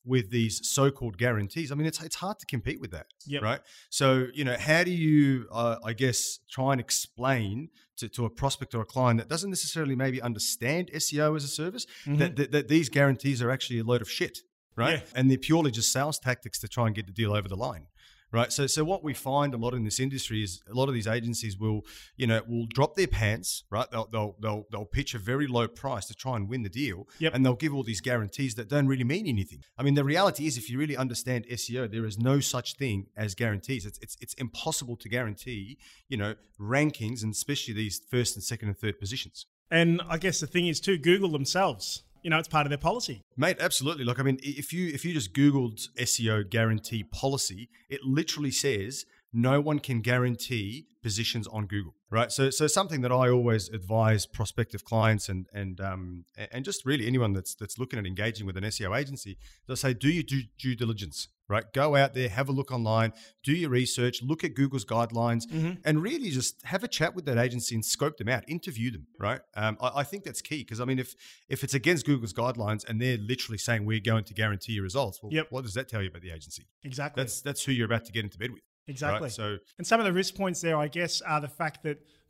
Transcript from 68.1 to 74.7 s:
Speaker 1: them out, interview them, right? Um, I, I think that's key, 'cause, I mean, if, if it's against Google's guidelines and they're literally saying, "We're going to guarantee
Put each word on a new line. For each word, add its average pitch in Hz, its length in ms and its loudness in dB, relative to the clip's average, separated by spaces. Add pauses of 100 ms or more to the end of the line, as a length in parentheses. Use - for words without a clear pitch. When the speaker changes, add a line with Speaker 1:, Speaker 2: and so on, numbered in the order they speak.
Speaker 1:
them 113 120 -4
out, 123 200 0
interview 127 420 -4
them, 82 160 -12 (140)
right? 104 200 -2 (140)
Um, 107 260 0
I, 127 200 0
I 139 40 0
think 196 200 -10
that's - 180 -8
key, 151 220 -6
'cause, 113 160 -8
I 123 40 -2
mean, 127 140 0
if, - 160 -6 (340)
if 135 140 -4
it's 131 120 -2
against 139 320 4
Google's 113 260 2
guidelines 117 560 -2
and 113 120 0
they're 123 180 2
literally 107 400 -4
saying, 110 260 0
"We're 110 160 0
going 113 240 2
to - 100 -16
guarantee 107 380 -2